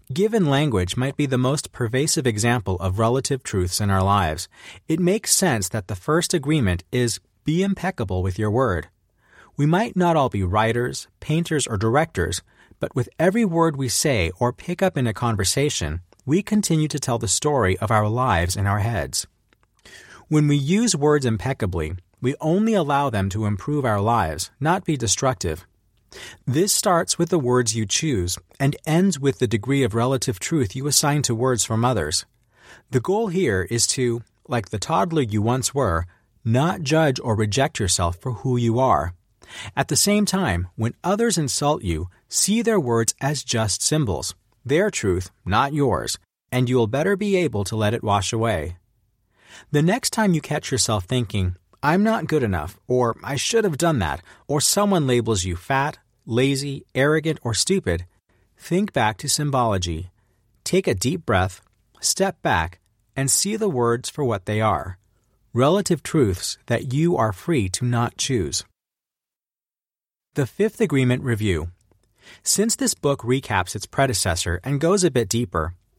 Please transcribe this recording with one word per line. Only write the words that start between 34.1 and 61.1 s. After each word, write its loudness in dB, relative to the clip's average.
like -4
the -6
toddler 0
you 0
once 0
were, 0
not 2
judge 2
or 0
reject 0
yourself 0
for -6
who -2
you 2
are. 2
At 0
the 0
same 2
time, 0
when -2
others 0
insult 0
you, -2
see 0
their 2
words 0
as -2
just -2
symbols, -2
their 2
truth, -2
not 0
yours, 0
and 0
you'll 4
better 0
be 0
able 0
to -6
let 2
it -4
wash 0
away. -2
The 4
next 0
time 2
you 0
catch -6
yourself 0
thinking, -2
"I'm 2
not 0
good 2
enough," -2
or 2
"I -6
should 0
have 0
done 2
that," -2
or 0
someone 2
labels 2
you -2
fat, -2
lazy, 0
arrogant, 2
or -2
stupid, 0
think -2
back 0
to -6
symbology. 0
Take 0
a 2
deep -2